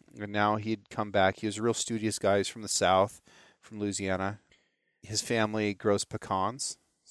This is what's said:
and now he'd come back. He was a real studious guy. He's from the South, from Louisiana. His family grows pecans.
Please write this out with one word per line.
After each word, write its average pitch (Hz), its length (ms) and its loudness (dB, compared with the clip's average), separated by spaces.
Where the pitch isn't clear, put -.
and 104 100 -8
now 104 260 2
he'd 107 340 -6
come 104 200 -4
back. 98 280 4
He - 80 -4
was 104 100 -4
a 107 60 -6
real 117 120 2
studious 110 440 -4
guy. 101 180 4
He's 101 120 2
from 113 140 -14
the 101 60 -8
South, 95 540 2
from 107 200 -12
Louisiana. 98 580 -2
His 104 200 -6
family 107 520 0
grows 101 300 0
pecans. 107 720 -4